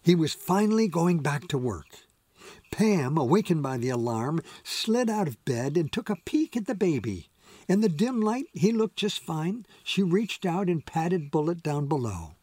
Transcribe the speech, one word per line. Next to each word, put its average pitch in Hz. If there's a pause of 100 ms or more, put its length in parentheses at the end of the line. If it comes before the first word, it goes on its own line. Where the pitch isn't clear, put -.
He 170
was 160
finally 214
going 170
back 143
to 143
work. 107 (840)
Pam, 165
awakened 151
by 131
the 120
alarm, 120 (220)
slid 226
out 185
of 127
bed 135
and 165
took -
a 214
peek -
at 214
the 254
baby. 120 (380)
In 196
the 220
dim 220
light, 220
he 185
looked 220
just -
fine. 170 (180)
She -
reached 190
out 185
and 165
patted 165
Bullet 165
down 147
below. 104